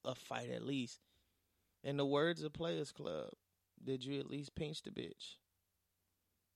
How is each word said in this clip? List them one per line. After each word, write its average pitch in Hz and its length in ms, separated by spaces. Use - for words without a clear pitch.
a 127 120
fight 120 340
at 117 140
least. 131 340
In 139 120
the 143 80
words 151 380
of 151 100
Players 165 380
Club, 82 400
"Did 131 220
you 139 140
at 139 100
least 139 280
pinch 156 260
the - 80
bitch?" - 460